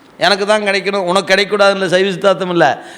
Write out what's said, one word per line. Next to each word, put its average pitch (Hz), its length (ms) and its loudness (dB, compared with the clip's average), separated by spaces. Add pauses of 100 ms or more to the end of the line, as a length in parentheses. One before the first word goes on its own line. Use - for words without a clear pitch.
(180)
எனக்கு 196 280 0
தான் 214 160 0
கிடைக்கணும், 196 420 -2
உனக்கு 185 300 0
கிடைக்கக்கூடாதுன்னு 196 520 2
சைவ 185 240 2
சித்தாந்தம் 185 400 -2
இல்லை, 170 180 2 (300)